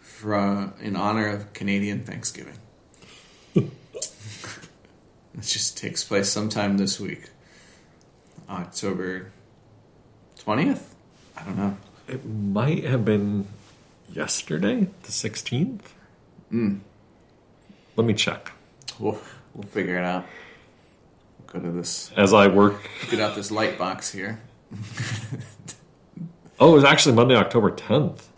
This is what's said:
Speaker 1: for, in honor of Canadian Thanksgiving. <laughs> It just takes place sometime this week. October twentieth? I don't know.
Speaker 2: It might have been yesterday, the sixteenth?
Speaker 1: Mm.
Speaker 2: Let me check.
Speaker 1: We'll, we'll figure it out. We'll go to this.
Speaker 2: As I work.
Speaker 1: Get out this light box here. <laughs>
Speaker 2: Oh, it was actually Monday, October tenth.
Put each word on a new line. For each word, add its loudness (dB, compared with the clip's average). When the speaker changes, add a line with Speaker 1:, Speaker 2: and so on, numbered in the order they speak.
Speaker 1:
for, -2
in -6
honor 0
of -8
Canadian -4
Thanksgiving. -10
<laughs> 2
It -12
just -4
takes -6
place 0
sometime 0
this 0
week. -12
October -8
twentieth? -2
I -16
don't -8
know. -2
Speaker 2:
It -10
might -2
have 0
been 0
yesterday, -2
the -10
sixteenth? -6
Speaker 1:
Mm. -2
Speaker 2:
Let 2
me 2
check. -4
Speaker 1:
We'll, -4
we'll -14
figure -4
it -2
out. -4
We'll -8
go -8
to -6
this. -8
Speaker 2:
As 8
I 10
work. 6
Speaker 1:
Get 0
out 0
this -8
light -2
box -6
here. -10
<laughs> -14
Speaker 2:
Oh, 10
it 10
was 10
actually 6
Monday, 8
October 4
tenth. -2